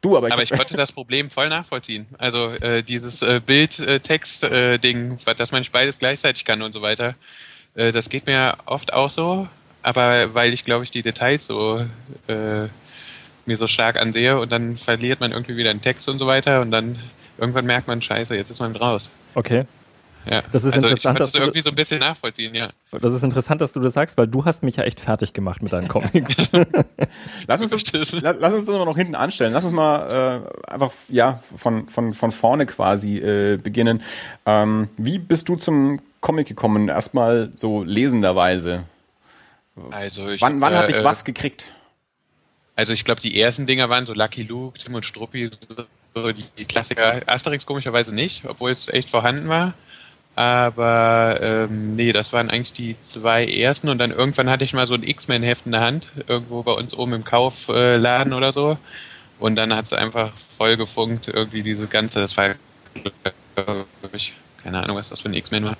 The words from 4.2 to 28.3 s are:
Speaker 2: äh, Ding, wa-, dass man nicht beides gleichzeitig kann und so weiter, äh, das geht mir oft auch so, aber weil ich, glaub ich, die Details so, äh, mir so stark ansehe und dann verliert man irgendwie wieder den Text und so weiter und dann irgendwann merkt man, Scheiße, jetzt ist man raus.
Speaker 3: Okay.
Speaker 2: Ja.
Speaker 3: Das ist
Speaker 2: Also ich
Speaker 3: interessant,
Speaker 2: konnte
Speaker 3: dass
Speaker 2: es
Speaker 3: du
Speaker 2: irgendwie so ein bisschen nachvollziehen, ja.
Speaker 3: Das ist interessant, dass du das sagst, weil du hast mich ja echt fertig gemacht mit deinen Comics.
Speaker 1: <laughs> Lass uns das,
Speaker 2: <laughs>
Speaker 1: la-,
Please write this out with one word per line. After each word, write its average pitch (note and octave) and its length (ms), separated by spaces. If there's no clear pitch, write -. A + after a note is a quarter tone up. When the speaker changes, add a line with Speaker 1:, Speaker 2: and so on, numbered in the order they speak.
Speaker 2:
äh, B2 340
Ding, B2 460
wa-, A2+ 100
dass A#2 180
man C3 100
nicht - 100
beides C3 260
gleichzeitig C3+ 460
kann A2 180
und A2 100
so G#2+ 100
weiter, A#2+ 320
äh, A#2 180
das A2+ 180
geht C3+ 160
mir C3 400
oft - 260
auch C3+ 180
so, F3+ 380
aber A#2+ 520
weil A#2+ 180
ich, A#2+ 120
glaub A#2+ 180
ich, B2 80
die A2+ 120
Details B2+ 440
so, A2 380
äh, G#2+ 380
mir A2+ 100
so A2+ 120
stark A#2 280
ansehe A#2 420
und A#2 140
dann A#2 240
verliert A#2+ 440
man B2 120
irgendwie A#2+ 240
wieder A2+ 160
den G2+ 80
Text B2+ 280
und C#3 100
so C3+ 80
weiter C3+ 340
und A#2 100
dann A2+ 280
irgendwann B2 260
merkt B2 240
man, A#2 140
Scheiße, A2+ 340
jetzt G2+ 140
ist A#2 100
man A2+ 160
raus. A#2 320
Speaker 3:
Okay. B2 300
Speaker 2:
Ja. A#2 120
Speaker 3:
Das B2+ 120
ist C3 100
Speaker 2:
Also C3+ 120
ich A#2 60
Speaker 3:
interessant, B2 120
Speaker 2:
konnte C3 160
Speaker 3:
dass C#3 80
Speaker 2:
es - 40
Speaker 3:
du C#3+ 60
Speaker 2:
irgendwie C#3 220
so D3+ 100
ein C#3 60
bisschen D#3 240
nachvollziehen, A#2 540
ja. A2+ 140
Speaker 3:
Das A#2+ 220
ist B2+ 100
interessant, C3+ 380
dass D3 120
du C3 80
das B2+ 140
sagst, D3+ 240
weil A#2 100
du C3 160
hast E3 180
mich B2+ 140
ja - 80
echt - 160
fertig G#2+ 320
gemacht F#2+ 300
mit G#2 100
deinen F2+ 160
Comics. - 480
Speaker 1:
<laughs> - 540
Lass D3+ 160
uns G#3+ 80
das, D3+ 220
Speaker 2:
<laughs> - 0
Speaker 1:
la-, E3+ 260